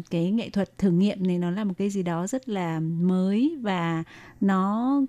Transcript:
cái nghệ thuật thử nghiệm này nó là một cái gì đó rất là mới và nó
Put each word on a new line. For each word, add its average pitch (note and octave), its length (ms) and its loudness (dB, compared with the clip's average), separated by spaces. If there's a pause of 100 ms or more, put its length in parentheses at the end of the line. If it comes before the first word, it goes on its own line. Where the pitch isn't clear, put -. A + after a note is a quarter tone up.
(100)
cái E3+ 200 0
nghệ A3+ 200 -2
thuật - 280 -4
thử G3 120 2
nghiệm F#3 360 2
này F3+ 120 0
nó F3 120 0
là G#3 140 -2
một F#3 140 -2
cái G3+ 120 -2
gì G3 120 -2
đó F3 240 -2
rất C4 220 -6
là E3+ 320 -2
mới F#3 840 2
và E3+ 420 -2 (360)
nó G#3 680 2